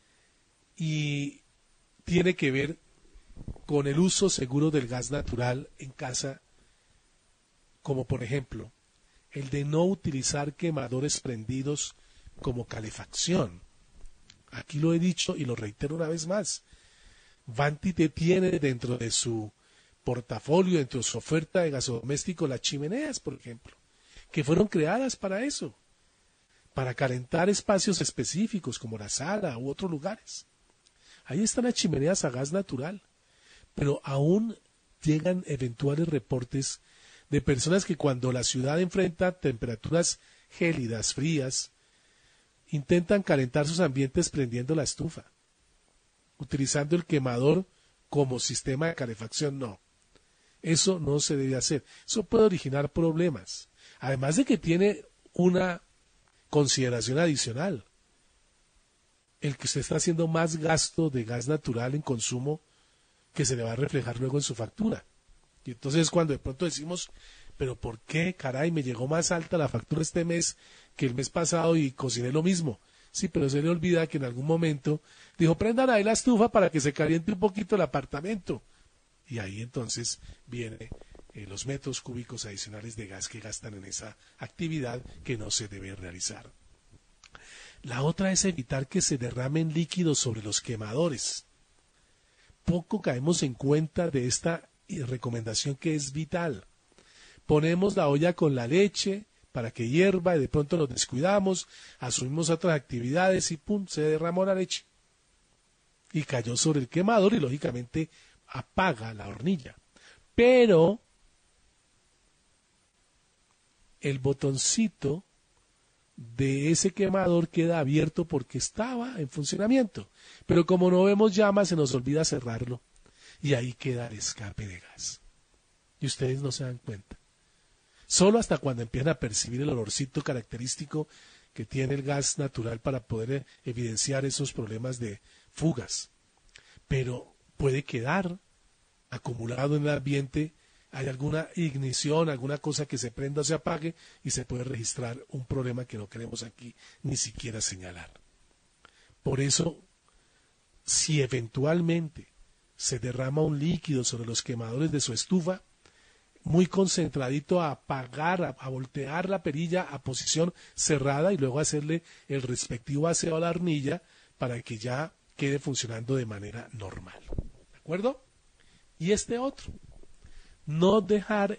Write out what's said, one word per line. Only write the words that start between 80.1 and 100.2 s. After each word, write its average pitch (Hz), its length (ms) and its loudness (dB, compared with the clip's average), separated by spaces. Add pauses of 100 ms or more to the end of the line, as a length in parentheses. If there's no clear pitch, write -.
viene, 117 420 -10 (460)
eh, 104 120 -14
los 101 200 -12
metros 135 340 -6
cúbicos 120 460 -12
adicionales 104 500 -14
de 104 120 -12
gas 95 200 -10
que 113 120 -16
gastan 107 340 -12
en 95 100 -16
esa 107 320 -12 (220)
actividad 131 640 -6 (220)
que 123 120 -4
no 104 140 -10
se 104 180 -4
debe 95 260 -12
realizar. 92 580 -10 (1300)
La 127 200 -4
otra 190 300 2
es 180 120 2
evitar 139 440 -2
que 185 120 0
se 147 180 0
derramen 131 560 -2
líquidos 165 460 2
sobre 113 220 -2
los 104 180 -4
quemadores. 120 840 -4 (1200)
Poco 175 380 0
caemos 151 400 0
en 131 120 -2
cuenta 156 560 0
de 127 160 0
esta, 165 420 -2 (200)
eh, 143 160 -6
recomendación 120 720 -4
que 156 180 -2
es 139 180 -4
vital. 156 540 -4 (800)
Ponemos 175 500 4
la 160 120 6
olla 151 260 4
con 151 200 4
la 120 120 0
leche 196 600 2 (260)
para 117 180 -4
que 117 180 -4
hierva 180 480 4